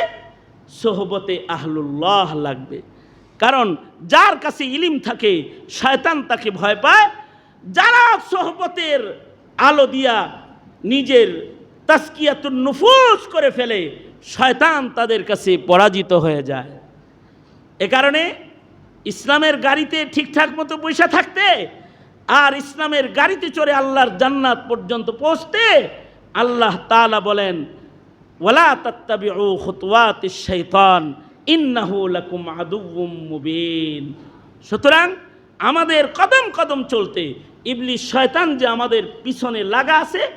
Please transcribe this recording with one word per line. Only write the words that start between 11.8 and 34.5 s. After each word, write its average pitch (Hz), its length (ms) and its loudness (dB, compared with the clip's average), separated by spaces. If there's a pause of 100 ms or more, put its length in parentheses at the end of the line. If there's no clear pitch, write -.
তাজকিয়াতুন 285 760 0
নুফুস 440 640 4
করে 294 240 0
ফেলে, 214 460 -4 (260)
শয়তান 262 680 0
তাদের 226 340 -2
কাছে 190 320 0
পরাজিত 185 560 2
হয়ে 156 300 2
যায়। 135 280 -8 (1080)
এ 190 100 -2
কারণে 285 560 0 (600)
ইসলামের 285 500 0
গাড়িতে 302 560 -2
ঠিকঠাক 294 460 -2
মতো 311 180 -6
বইসা 320 300 0
থাকতে 339 640 0 (600)
আর 277 280 4
ইসলামের 285 520 -4
গাড়িতে 320 400 -2
চড়ে 302 240 -2
আল্লাহর 269 440 0
জান্নাত 262 520 0
পর্যন্ত 226 420 -6
পৌঁছতে 320 800 2 (460)
আল্লাহ 226 440 0 (100)
তাআলা 226 320 4
বলেন, 196 440 -2 (760)
"ওয়ালা 269 420 4
তাত্তাবিউ 202 720 -4
খুতুওয়াতিশ 196 920 -2
শাইতান, 180 680 2 (320)
ইন্নাহু 233 640 0
লাকুম 175 400 -6
আদুউম 170 640 -8
মুবিন।" 156 1000 -8 (480)